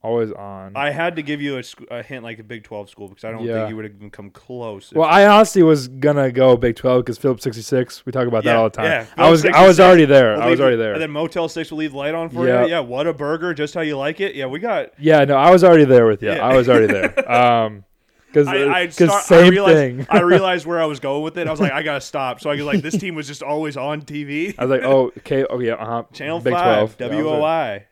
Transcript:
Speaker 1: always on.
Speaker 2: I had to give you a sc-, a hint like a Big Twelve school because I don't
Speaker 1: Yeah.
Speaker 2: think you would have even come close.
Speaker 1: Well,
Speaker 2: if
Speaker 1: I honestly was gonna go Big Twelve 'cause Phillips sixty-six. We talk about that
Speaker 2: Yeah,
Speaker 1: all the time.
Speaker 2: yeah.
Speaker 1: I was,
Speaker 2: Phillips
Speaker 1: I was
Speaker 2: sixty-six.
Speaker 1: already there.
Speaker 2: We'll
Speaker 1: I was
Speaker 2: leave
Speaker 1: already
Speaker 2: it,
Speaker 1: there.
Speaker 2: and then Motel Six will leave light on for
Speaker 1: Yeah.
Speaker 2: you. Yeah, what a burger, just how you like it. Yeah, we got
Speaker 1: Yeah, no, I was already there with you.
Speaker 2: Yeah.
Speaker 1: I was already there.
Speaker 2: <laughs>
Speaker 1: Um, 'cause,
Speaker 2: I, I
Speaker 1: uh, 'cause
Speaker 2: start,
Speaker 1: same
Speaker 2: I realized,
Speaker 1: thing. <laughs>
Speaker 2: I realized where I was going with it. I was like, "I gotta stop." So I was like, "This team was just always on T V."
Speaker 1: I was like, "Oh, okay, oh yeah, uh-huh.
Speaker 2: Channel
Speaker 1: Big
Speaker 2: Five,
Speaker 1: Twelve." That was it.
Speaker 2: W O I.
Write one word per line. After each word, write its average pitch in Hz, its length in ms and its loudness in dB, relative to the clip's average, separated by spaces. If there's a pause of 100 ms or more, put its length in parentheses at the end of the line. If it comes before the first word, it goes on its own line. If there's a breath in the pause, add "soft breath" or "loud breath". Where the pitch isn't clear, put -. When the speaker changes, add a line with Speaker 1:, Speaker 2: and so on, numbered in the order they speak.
Speaker 1:
always 113 300 -6
on. 98 440 -18
Speaker 2:
I 143 160 -6
had 165 260 -6
to 160 60 -10
give 143 180 -10
you 143 160 -8
a 123 60 -12
sc-, - 280 -20
a 120 120 -14
hint 127 200 -18
like 113 160 -18
a 113 40 -20
Big 107 200 -20
Twelve 104 260 -16
school 101 200 -20
because 98 140 -20
I 110 80 -12
don't 113 120 -12
Speaker 1:
Yeah. 117 160 -6
Speaker 2:
think 107 100 -6
you 110 60 -12
would 110 100 -14
have 101 100 -18
even 101 140 -20
come 101 200 -20
close. 113 640 -16
Speaker 1:
Well, 156 140 0
Speaker 2:
if 160 60 2
Speaker 1:
I 196 140 6
honestly 208 360 4
was 147 240 2
gonna 135 440 -2
go 127 260 4
Big 113 180 -2
Twelve 127 300 -2
'cause 120 120 -10
Phillips 131 260 -4
sixty-six. 120 600 -6
We 127 60 -12
talk 123 160 -4
about 113 160 -2
that 120 100 0
Speaker 2:
Yeah, 117 40 2
Speaker 1:
all 113 120 0
the - 80 -12
time. - 80 -4
Speaker 2:
yeah. 139 200 -4 (120)
Speaker 1:
I 160 120 4
was, 165 120 4
Speaker 2:
Phillips 143 160 2
Speaker 1:
I 190 100 10
was 180 100 8
Speaker 2:
sixty-six. - 100 0
Speaker 1:
already 170 180 8
there. 131 280 6
Speaker 2:
We'll 101 80 -2
Speaker 1:
I 117 80 0
was - 100 2
Speaker 2:
leave - 20 2
Speaker 1:
already 127 140 4
Speaker 2:
it, - 20 -2
Speaker 1:
there. 110 160 -2
Speaker 2:
and 160 80 -6
then 156 100 -8
Motel 160 380 -6
Six 160 220 -12
will 156 80 -10
leave 151 140 -8
light 143 220 -8
on 165 140 -8
for 127 180 -4
Speaker 1:
Yeah. 123 160 2
Speaker 2:
you. 117 80 -2
Yeah, 170 80 -2
what 131 280 -6
a 165 60 -4
burger, 156 400 -6
just 147 200 -8
how 170 80 -8
you 151 160 -6
like 147 220 -8
it. 196 160 -6
Yeah, 135 100 -8
we 135 140 -10
got 190 400 -6
Speaker 1:
Yeah, 147 260 4
no, 139 100 0
I 143 160 6
was 180 120 6
already 165 220 8
there 123 220 6
with 107 160 0
you. 107 80 -4
Speaker 2:
Yeah. 104 160 -2
Speaker 1:
I 131 80 2
was 127 140 2
already 117 180 4
there. 101 260 -2 (160)
Speaker 2:
<laughs> - 20 -
Speaker 1:
Um, 117 520 0 (480)
'cause, 147 160 2
Speaker 2:
I, 185 100 -4
I 180 260 0
Speaker 1:
uh, - 20 -4
'cause 170 100 -12
Speaker 2:
start, 196 280 2
Speaker 1:
same 175 220 6
Speaker 2:
I 180 40 8
realized, 185 280 2
Speaker 1:
thing. 131 300 -4
<laughs> - 40 -6
Speaker 2:
I - 100 2
realized 180 460 0
where 170 120 -4
I 165 60 0
was 147 140 -8
going 139 240 -6
with 160 160 -10
it. 165 80 -6
I 156 40 -6
was 151 80 -8
like, 180 120 -2
"I 147 100 -6
gotta 147 200 -6
stop." 135 400 -8
So 151 100 -6
I 143 40 -4
was 143 80 -8
like, 147 200 -4
"This 165 120 -8
team 185 200 -8
was 151 120 -12
just 143 140 -18
always 151 340 -8
on 147 260 -10
T 147 220 -12
V." 151 340 -8
Speaker 1:
I 123 80 -6
was 127 60 -6
like, 131 160 -2
"Oh, 135 320 0
okay, 135 300 -4
oh 123 100 -8
yeah, 117 140 -4
uh-huh. 117 300 -8 (100)
Speaker 2:
Channel 156 260 -10
Speaker 1:
Big 165 140 -4
Speaker 2:
Five, 175 100 -2
Speaker 1:
Twelve." 110 340 0
That - 120 -10
was - 100 -6
it. - 40 -4
Speaker 2:
W 156 140 -4
O 151 60 -2
I. 143 480 -6